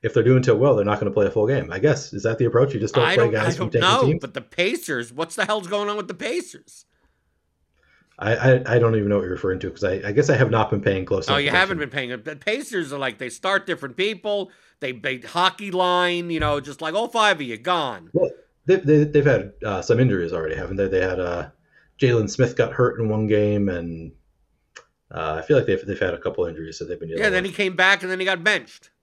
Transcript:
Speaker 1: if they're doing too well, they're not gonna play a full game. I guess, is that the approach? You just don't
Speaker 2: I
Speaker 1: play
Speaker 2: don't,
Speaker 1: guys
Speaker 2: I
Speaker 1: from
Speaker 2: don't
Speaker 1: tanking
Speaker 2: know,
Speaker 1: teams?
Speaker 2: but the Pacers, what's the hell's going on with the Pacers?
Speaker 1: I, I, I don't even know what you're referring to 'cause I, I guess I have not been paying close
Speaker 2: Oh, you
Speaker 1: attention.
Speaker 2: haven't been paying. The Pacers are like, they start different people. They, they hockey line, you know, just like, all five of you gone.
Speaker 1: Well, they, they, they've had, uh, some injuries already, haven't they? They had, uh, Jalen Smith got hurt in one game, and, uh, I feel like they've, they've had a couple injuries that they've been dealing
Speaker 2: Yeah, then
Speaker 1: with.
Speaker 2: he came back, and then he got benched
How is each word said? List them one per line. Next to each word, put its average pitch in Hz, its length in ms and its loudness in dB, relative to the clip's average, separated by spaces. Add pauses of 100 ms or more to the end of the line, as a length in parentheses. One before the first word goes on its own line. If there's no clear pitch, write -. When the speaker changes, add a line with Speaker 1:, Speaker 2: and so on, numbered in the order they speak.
Speaker 1:
if 113 120 -4
they're 117 100 4
doing 127 180 6
too 120 140 4
well, 127 220 4
they're 98 80 2
not 104 140 0
gonna 101 120 -2
play 104 140 2
a - 60 0
full 107 140 2
game. 123 280 -2
I 98 60 -6
guess, - 340 0
is 101 100 -8
that 113 140 0
the 120 80 2
approach? 123 280 4
You 110 60 -4
just 107 160 -4
don't - 80 4
Speaker 2:
I 175 120 2
Speaker 1:
play - 100 4
Speaker 2:
don't, 104 80 0
Speaker 1:
guys 110 220 0
Speaker 2:
I - 20 -10
Speaker 1:
from 117 120 -4
Speaker 2:
don't 117 120 0
Speaker 1:
tanking 180 80 4
Speaker 2:
know, 226 220 2
Speaker 1:
teams? 165 100 -2
Speaker 2:
but 127 120 -12
the 127 80 -10
Pacers, 151 720 -4
what's 156 240 -8
the 214 80 -2
hell's 202 240 -4
going 208 220 -2
on 208 80 -4
with 202 100 -8
the 196 60 -10
Pacers? - 720 -10 (1300)
Speaker 1:
I, 110 160 2
I, 127 400 4
I 120 40 6
don't 113 160 4
even 104 140 2
know 101 80 4
what 95 60 0
you're 90 80 -4
referring 92 280 -2
to 95 100 -6
'cause - 140 -6
I, 95 220 -2
I 104 60 -4
guess 139 180 4
I 135 80 4
have 120 120 4
not 110 200 2
been 101 120 0
paying 95 240 0
close 95 240 -2
Speaker 2:
Oh, 139 40 0
you 143 160 0
Speaker 1:
attention. - 60 0
Speaker 2:
haven't 185 240 2
been 143 100 -6
paying. 135 200 -6 (140)
The 156 120 -12
Pacers 202 580 -6
are 143 40 -8
like, 127 220 -4
they 127 100 -8
start 190 380 -2
different 139 300 -8
people. 202 540 -4 (280)
They, 131 140 -6
they 131 240 -6
hockey 185 540 -2
line, 175 600 0
you 160 80 -2
know, 147 200 0
just 135 220 -12
like, 160 140 -4
all 226 140 0
five 208 280 2
of 147 40 -10
you 120 160 -6
gone. 127 560 -4
Speaker 1:
Well, - 180 0 (340)
they, 185 120 4
they, 147 260 4
they've 147 220 2
had, 110 280 2 (100)
uh, 98 180 -4
some 117 180 2
injuries 90 340 2
already, 80 220 -4
haven't 95 220 -6
they? 98 100 0
They 92 140 2
had, 92 180 0
uh, 87 300 -4 (500)
Jalen 117 300 2
Smith - 260 0
got 117 180 0
hurt 120 260 2
in 110 100 0
one 110 180 0
game, 104 420 2
and, 82 420 -8 (1000)
uh, 80 300 -6
I - 20 -8
feel 135 160 2
like - 100 2
they've, 98 180 0
they've 95 140 -6
had 90 140 0
a 82 60 -8
couple 90 260 -4
injuries 82 340 -12
that 85 60 -10
they've 87 140 -10
been 82 100 -12
dealing 82 140 -4
Speaker 2:
Yeah, 214 60 2
then 185 140 0
Speaker 1:
with. 190 80 -6
Speaker 2:
he - 40 -16
came 185 200 -2
back, 190 260 2
and 185 100 -6
then 185 80 -6
he 185 60 -4
got 185 180 -2
benched 180 460 -4 (140)